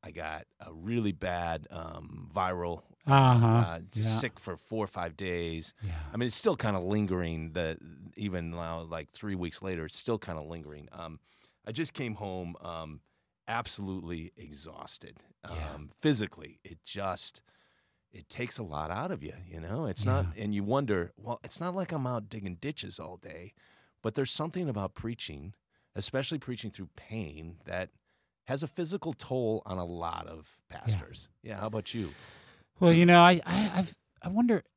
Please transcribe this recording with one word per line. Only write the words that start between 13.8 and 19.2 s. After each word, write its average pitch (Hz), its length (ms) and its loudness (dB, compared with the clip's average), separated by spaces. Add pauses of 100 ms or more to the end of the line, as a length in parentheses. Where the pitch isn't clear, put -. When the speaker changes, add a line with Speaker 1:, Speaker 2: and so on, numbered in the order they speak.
Speaker 1:
exhausted. 76 800 -14 (320)
Speaker 2:
Yeah. 78 240 -6
Speaker 1:
Um, 73 240 -12
physically, 110 680 0
it 85 220 -16
just, - 560 -6 (680)
it - 180 -18
takes - 300 -6
a 117 40 -6
lot 78 280 -4
out 131 200 -4
of - 120 -8